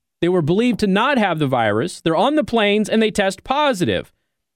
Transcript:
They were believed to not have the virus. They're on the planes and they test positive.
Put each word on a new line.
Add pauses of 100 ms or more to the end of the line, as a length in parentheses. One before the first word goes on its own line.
(200)
They
were
believed
to
not
have
the
virus.
They're
on
the
planes
and
they
test
positive. (440)